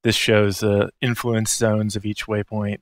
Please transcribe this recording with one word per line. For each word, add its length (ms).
This 120
shows 460
the 300
influence 540
zones 420
of 100
each 200
waypoint 560